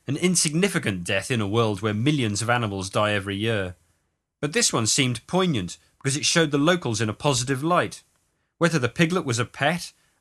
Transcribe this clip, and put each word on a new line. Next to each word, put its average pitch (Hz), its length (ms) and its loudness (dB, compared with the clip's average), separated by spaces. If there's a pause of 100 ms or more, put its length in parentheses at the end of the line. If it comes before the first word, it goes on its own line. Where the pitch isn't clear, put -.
an 143 100 -4
insignificant 165 840 0
death 98 280 -2
in 117 100 2
a 101 60 -2
world 107 340 0
where 107 100 0
millions 113 520 0
of 107 40 -2
animals 101 440 -2
die 104 220 2
every 98 220 -2
year. 101 400 -2 (640)
But 147 140 -4
this 233 180 0
one 120 140 0
seemed 123 400 0
poignant 156 540 0 (180)
because 135 180 -4
it 131 100 -4
showed 160 260 2
the 143 80 2
locals 143 420 0
in 110 80 0
a 110 40 -4
positive 131 500 0
light. 160 400 0 (560)
Whether 165 180 4
the 123 100 2
piglet 165 380 2
was 120 140 0
a 120 60 -2
pet, - 480 -2 (280)